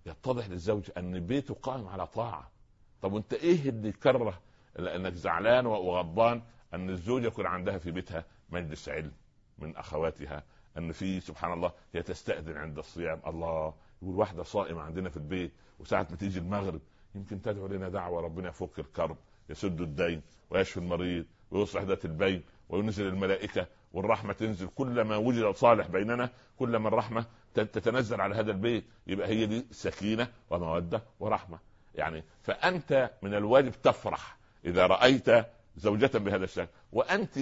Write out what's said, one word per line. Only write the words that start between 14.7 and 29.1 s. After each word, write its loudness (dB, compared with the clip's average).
عندنا -6
في -12
البيت -4
وساعة 0
ما -8
تيجي -4
المغرب -4
يمكن -10
تدعو -4
لنا -6
دعوة، -4
ربنا -6
يفك -10
الكرب، -4
يسد -4
الدين، -2
ويشفي 0
المريض، -2
ويصلح 0
ذات 0
البين، 0
وينزل 0
الملائكة، 0
والرحمة 0
تنزل. -2
كلما 0
وجد 4
صالح 6
بيننا 0
كلما 2
الرحمة 0
تت-، 0
تتنزل 0
على 0
هذا 0
البيت. 0
يبقى -2